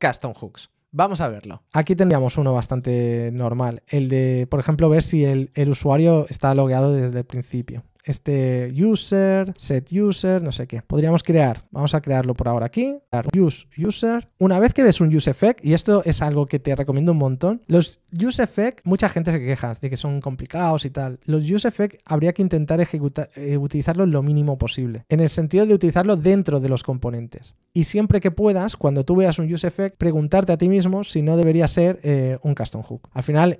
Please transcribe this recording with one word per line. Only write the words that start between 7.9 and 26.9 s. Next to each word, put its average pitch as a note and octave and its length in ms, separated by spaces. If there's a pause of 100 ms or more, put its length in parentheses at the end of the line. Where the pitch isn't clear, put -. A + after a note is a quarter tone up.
Este C3 640 (160)
user, F#3+ 760
set C3+ 340
user, F#3+ 480
no D#3 100
sé B2+ 140
qué. A#2 160
Podríamos D#3+ 400
crear, D3 480
vamos C#3+ 240
a D3+ 80
crearlo B2+ 320
por B2 140
ahora A#2 180
aquí, C4 320 (140)
dar A#2+ 160 (100)
use F3 300 (100)
user. A3+ 500 (120)
Una F#3 200
vez A#3+ 140
que C#4 80
ves G3 200
un D#3 140
use D3+ 140
effect, - 340
y D#3 120
esto G3+ 280
es D#3+ 200
algo D3 240
que D3+ 100
te C3+ 180
recomiendo C#3+ 360
un D#3 80
montón, C#3+ 480
los E3+ 320 (120)
use A#3 300
effect, A3+ 440
mucha F#3+ 220
gente E3 240
se D#3+ 80
queja B2 400
de C#3 80
que C3 100
son C#3+ 220
complicados D3 680
y C3+ 40
tal. C3+ 360
Los D#3 220
use G#3 200
effect G#3 360
habría D#3 300
que G3 80
intentar E3 400
ejecuta-, D3 540
eh, C#3+ 240
utilizarlos D#3+ 500
lo C#3+ 140
mínimo D3 340
posible, A#2+ 500
en D#3 120
el D#3+ 100
sentido F3+ 380
de G#3+ 80
utilizarlo F3+ 400
dentro E3 440
de C3 100
los B2+ 120
componentes. A#2+ 720 (180)